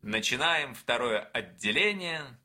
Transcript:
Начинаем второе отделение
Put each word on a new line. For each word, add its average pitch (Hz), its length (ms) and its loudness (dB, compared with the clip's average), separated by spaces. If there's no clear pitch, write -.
Начинаем 127 720 0
второе 120 460 0
отделение 147 1200 -2